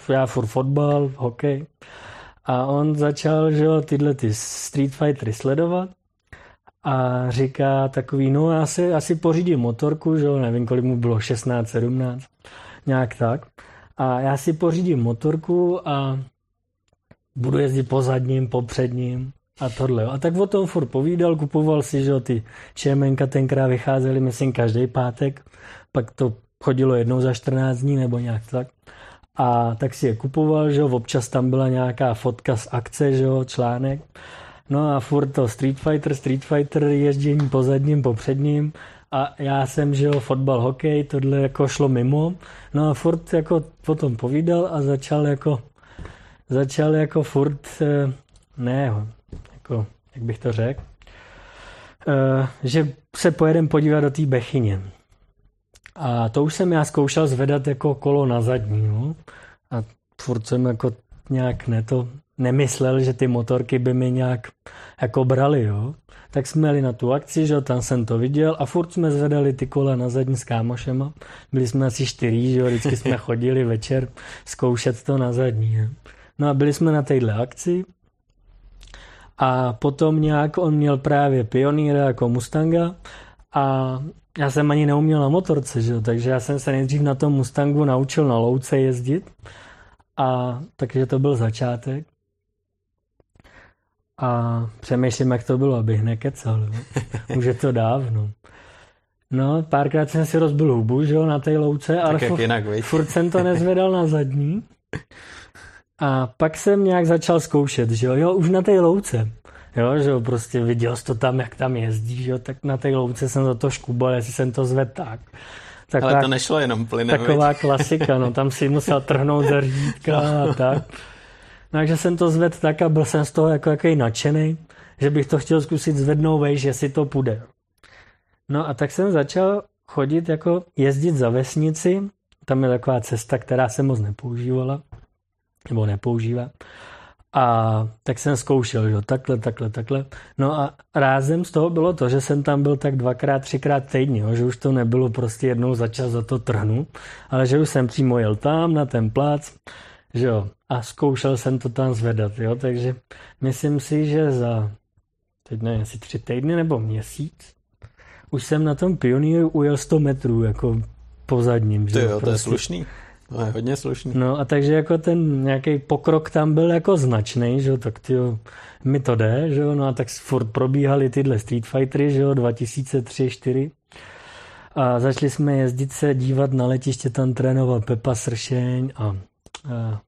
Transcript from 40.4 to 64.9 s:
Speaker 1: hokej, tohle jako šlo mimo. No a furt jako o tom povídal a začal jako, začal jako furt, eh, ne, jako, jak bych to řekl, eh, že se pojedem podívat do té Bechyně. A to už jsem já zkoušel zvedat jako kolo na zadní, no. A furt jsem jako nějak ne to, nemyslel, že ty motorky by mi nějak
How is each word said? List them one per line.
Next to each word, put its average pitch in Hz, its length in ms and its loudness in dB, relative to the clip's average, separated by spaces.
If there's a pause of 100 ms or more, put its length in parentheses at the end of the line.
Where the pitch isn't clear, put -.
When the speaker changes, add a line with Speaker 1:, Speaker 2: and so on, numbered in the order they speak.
Speaker 1:
hokej, 143 440 0
tohle 139 360 0
jako 135 280 0
šlo 143 200 0
mimo. 139 460 2 (400)
No 151 160 2
a 143 40 0
furt 170 400 -2
jako 160 300 0 (220)
o 156 80 0
tom 139 220 -2
povídal 165 560 0
a 151 100 -2
začal 143 440 0
jako, 139 360 0 (880)
začal 139 460 2
jako 156 280 0
furt, 143 460 -2 (120)
eh, 143 320 0 (440)
ne, 127 360 -2 (600)
jako, 110 340 -6 (280)
jak 120 100 -10
bych 113 140 -6
to 123 140 -4
řekl, 113 280 -2 (1300)
eh, 135 400 2 (160)
že 143 280 0 (240)
se 175 140 2
pojedem 160 380 4
podívat 151 320 2
do 143 100 2
té 151 160 -2
Bechyně. 120 540 0 (1200)
A 120 280 0
to 143 160 0
už 156 100 -2
jsem 180 180 0
já 156 120 2
zkoušel 151 420 0
zvedat 135 400 0
jako 139 280 -2
kolo 143 320 2
na 120 140 2
zadní, 110 480 0
no. 120 260 -2 (560)
A 117 120 -4 (380)
furt 120 260 -4
jsem 123 200 0
jako 120 260 -2 (380)
nějak 127 380 -2
ne 113 140 0
to, 123 260 -2 (300)
nemyslel, 131 600 2
že 131 120 2
ty 123 140 0
motorky 123 520 0
by 127 160 0
mi 127 160 0
nějak 127 380 -2 (540)